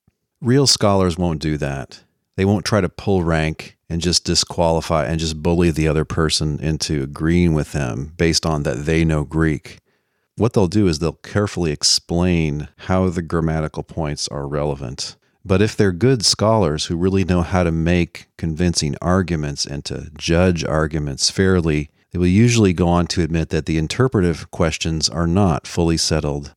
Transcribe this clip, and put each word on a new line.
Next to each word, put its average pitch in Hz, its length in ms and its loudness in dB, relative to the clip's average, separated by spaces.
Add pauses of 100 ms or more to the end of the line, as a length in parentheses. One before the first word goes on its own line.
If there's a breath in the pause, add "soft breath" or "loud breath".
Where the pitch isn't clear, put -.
(420)
Real 131 240 4
scholars 95 540 2
won't 82 200 0
do 78 180 -2
that. 69 420 -6 (360)
They 95 100 0
won't 101 200 2
try 104 160 2
to 85 80 -2
pull 95 340 -2
rank 80 540 -2 (120)
and 85 120 -4
just 87 220 0
disqualify 82 840 0
and 80 140 -2
just 80 240 -6
bully 87 260 4
the 78 180 0
other 76 180 0
person 78 540 -2
into 76 440 -4
agreeing 80 500 2
with 73 200 -2
them 69 440 -6
based 82 280 2
on 76 180 0
that 71 220 -4
they 82 200 2
know 78 180 0
Greek. 78 540 -2 (580)
What 107 180 0
they'll 98 140 4
do 101 200 2
is 76 120 0
they'll 80 140 -2
carefully 90 580 -4
explain 80 960 0 (180)
how 92 240 2
the 85 140 -4
grammatical 78 580 -2
points 76 460 -6
are 71 200 -8
relevant. 69 680 -6 (280)
But 95 200 2
if 110 120 0
they're 101 160 2
good 117 320 2
scholars 101 600 2
who 87 100 -4
really 95 300 2
know 90 160 2
how 90 220 0
to 85 80 2
make 85 560 0 (100)
convincing 82 640 -2
arguments 80 640 -2
and 71 200 -10
to 71 300 -10
judge 85 480 2
arguments 76 680 -2
fairly, 82 580 2 (220)
they 87 80 -6
will 90 80 2
usually 110 460 4
go 85 140 2
on 85 200 2
to 87 160 -2
admit 80 260 -2
that 78 160 -2
the 80 140 0
interpretive 87 720 0
questions 80 580 -2
are 85 180 -2
not 90 380 2
fully 82 320 0
settled 73 600 -2